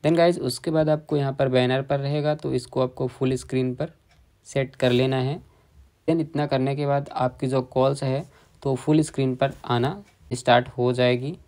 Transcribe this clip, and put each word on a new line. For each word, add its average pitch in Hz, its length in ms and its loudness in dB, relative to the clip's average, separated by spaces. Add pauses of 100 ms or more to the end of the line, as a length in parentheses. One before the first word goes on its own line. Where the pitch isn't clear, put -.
Then 165 140 2
गाइस, 170 220 4
उसके 131 320 -4
बाद 156 180 2
आपको 151 280 0
यहाँ 139 160 -2
पर 135 160 0
बैनर 127 320 2
पर 139 180 -2
रहेगा, 147 360 -2
तो 143 180 -6
इसको 127 280 -2
आपको 127 260 -2
फुल 131 280 -2
स्क्रीन 127 400 -2
पर 151 160 -8 (560)
सेट 139 280 -4
कर 127 160 2
लेना 131 260 2
है। 135 220 -2 (720)
Then 165 120 2
इतना 147 260 -4
करने 135 280 0
के 143 100 -4
बाद 143 260 -2
आपकी 127 360 -4
जो 131 140 0
कॉल्स 135 420 0
है 131 200 -2 (400)
तो 135 120 0
फुल 156 260 2
स्क्रीन 135 340 -2
पर 139 180 -2 (120)
आना 123 320 0 (340)
स्टार्ट 123 380 2
हो 123 240 -2
जाएगी। 123 440 0 (100)